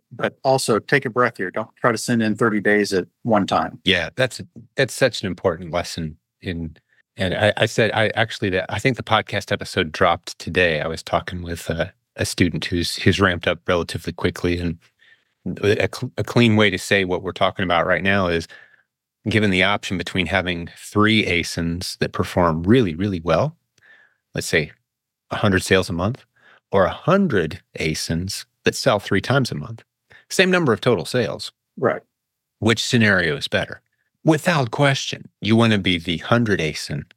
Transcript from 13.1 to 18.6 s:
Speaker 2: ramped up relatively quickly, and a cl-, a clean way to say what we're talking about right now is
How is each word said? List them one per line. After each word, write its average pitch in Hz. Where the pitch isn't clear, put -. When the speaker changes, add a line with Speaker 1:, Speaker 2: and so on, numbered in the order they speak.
Speaker 2:
ramped 90
up 87
relatively 85
quickly, 87
and 85
a 104
cl-, -
a 107
clean 117
way 107
to 90
say 98
what 90
we're 87
talking 95
about 87
right 87
now 98
is 85